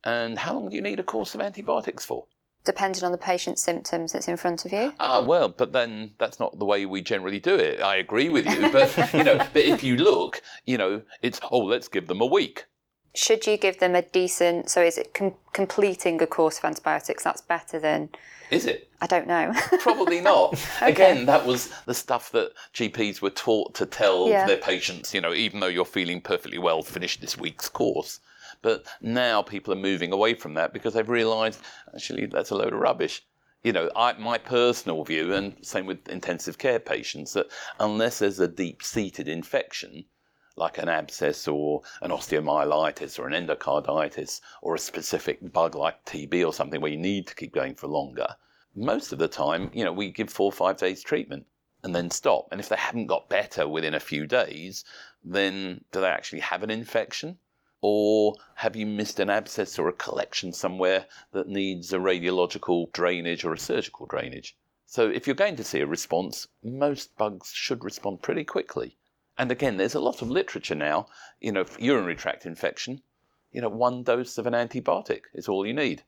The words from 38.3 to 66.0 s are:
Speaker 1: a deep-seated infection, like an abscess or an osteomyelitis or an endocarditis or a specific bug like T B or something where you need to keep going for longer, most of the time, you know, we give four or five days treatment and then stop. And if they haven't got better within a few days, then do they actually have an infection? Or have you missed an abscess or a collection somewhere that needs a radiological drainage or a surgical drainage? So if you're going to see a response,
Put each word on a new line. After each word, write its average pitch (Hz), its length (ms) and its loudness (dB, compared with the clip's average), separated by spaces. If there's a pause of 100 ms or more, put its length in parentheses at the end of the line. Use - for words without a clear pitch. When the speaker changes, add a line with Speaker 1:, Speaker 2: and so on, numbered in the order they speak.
Speaker 1:
a 87 80 4
deep-seated 90 800 -6
infection, - 760 -6 (520)
like 82 220 -4
an 82 100 -4
abscess 78 600 -2
or 76 340 -2 (180)
an - 100 -6
osteomyelitis 76 1080 0
or 64 100 -8
an 85 180 -2
endocarditis 73 920 -2 (220)
or 82 120 -2
a 80 40 -4
specific - 760 -6
bug 82 220 2
like 76 320 -4
T 73 200 -10
B 87 180 0
or 80 80 0
something 73 280 -4
where 76 120 -2
you 73 60 -6
need 95 280 -2
to - 80 -18
keep 71 180 -14
going 67 220 -4
for 73 140 -12
longer, 69 400 -4 (460)
most 131 380 -4
of 69 60 -10
the 80 100 2
time, 80 460 -2
you 113 100 -2
know, 85 80 0
we 90 180 -6
give 107 200 -6
four 98 160 0
or 95 60 0
five 92 240 0
days 92 260 -2
treatment - 420 -6 (380)
and 90 120 -6
then 85 160 -2
stop. - 400 0
And 95 100 -8
if - 80 -12
they 107 80 0
haven't - 300 -4
got - 220 -2
better 92 400 -2
within 78 260 -2
a 76 60 -2
few 76 260 -6
days, 87 580 -4 (400)
then 95 680 -4
do 95 80 -2
they 95 80 2
actually - 320 -4
have 92 220 -6
an 107 80 -6
infection? 113 680 -6 (440)
Or 104 520 4 (200)
have 110 200 -4
you 107 120 -4
missed 104 340 -4
an 98 80 2
abscess 101 500 -2
or 80 100 2
a 90 40 -2
collection - 600 -6
somewhere 92 520 0 (280)
that 95 160 -4
needs 95 440 -4
a 92 60 0
radiological 90 920 0
drainage 87 520 -2
or 82 80 -2
a 82 60 -6
surgical - 480 -6
drainage? - 500 -10 (300)
So 113 220 2
if - 180 -2
you're 139 100 0
going 196 200 0
to 110 80 -8
see - 160 -2
a 71 60 0
response, 82 640 -4 (160)